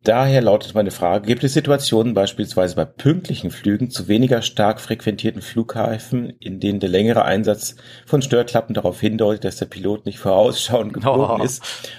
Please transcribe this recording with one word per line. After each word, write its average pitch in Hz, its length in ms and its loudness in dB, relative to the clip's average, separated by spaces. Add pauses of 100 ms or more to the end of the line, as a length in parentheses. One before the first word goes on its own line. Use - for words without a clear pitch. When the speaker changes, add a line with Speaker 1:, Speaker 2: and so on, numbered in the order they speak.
Speaker 1:
Daher 131 360 4
lautet 104 340 2
meine 101 180 2
Frage, 98 340 0
gibt 123 160 0
es 135 100 2
Situationen, 135 600 2
beispielsweise 98 600 0
bei 80 80 0
pünktlichen 143 640 -2
Flügen 104 400 -2
zu 90 160 -8
weniger 117 360 2
stark - 380 0
frequentierten 110 600 -4
Flughäfen, 113 960 -4
in 95 220 -10
denen 101 180 0
der 98 100 -2
längere 107 360 4
Einsatz 104 520 0 (300)
von 139 160 2
Störklappen 120 520 0
darauf 90 260 -2
hindeutet, 107 440 0
dass 95 120 -6
der - 100 -6
Pilot 98 400 -6
nicht 101 140 -8
vorausschauend 107 720 2
geflogen 113 460 0
Speaker 2:
Oh. - 40 0
Speaker 1:
ist? - 540 -8